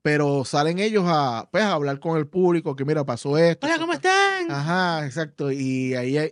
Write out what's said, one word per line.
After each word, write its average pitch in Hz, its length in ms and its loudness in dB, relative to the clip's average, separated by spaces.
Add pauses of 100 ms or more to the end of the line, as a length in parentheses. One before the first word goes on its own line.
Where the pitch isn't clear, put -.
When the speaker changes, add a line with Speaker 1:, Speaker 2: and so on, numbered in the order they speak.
Speaker 1:
pero 143 440 2
salen 156 320 0
ellos 208 300 0
a, 139 440 0
pues, 185 120 0
a 202 100 0
hablar 143 260 -2
con 165 180 -4
el 151 100 -2
público, 170 480 0
que 139 100 -4
mira, 151 200 0
pasó 139 340 -2
esto, 165 260 4
Speaker 2:
Hola, 311 100 2
Speaker 1:
esto 320 100 -4
Speaker 2:
¿cómo 339 80 -2
Speaker 1:
está 381 460 2
Speaker 2:
están? 330 160 -4
Speaker 1:
Ajá, 165 500 0
exacto, 143 460 -4
y 131 440 -2
ahí 127 200 -2 (160)